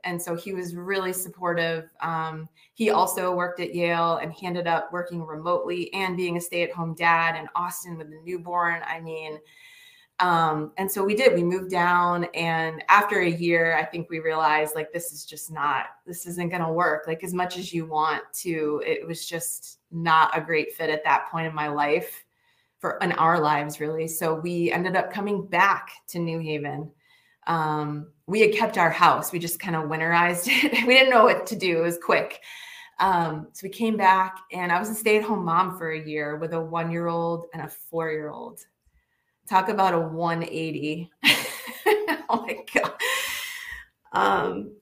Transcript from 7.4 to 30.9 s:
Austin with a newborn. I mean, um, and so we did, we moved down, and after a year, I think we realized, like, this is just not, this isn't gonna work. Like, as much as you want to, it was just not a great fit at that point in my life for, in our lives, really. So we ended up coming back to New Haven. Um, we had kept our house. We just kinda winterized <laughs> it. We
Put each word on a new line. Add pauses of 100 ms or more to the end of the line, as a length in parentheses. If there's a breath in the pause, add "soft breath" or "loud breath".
Austin
with
a
newborn.
I
mean, (840 loud breath)
um,
and
so
we
did,
we
moved
down,
and
after
a
year,
I
think
we
realized,
like,
this
is
just
not, (200)
this
isn't
gonna
work.
Like,
as
much
as
you
want (120)
to,
it
was
just (100)
not
a
great
fit
at
that
point
in
my
life (540)
for,
in
our
lives,
really.
So
we
ended
up
coming
back (180)
to
New
Haven. (560 soft breath)
Um, (180)
we
had
kept
our
house.
We
just
kinda
winterized
<laughs>
it.
We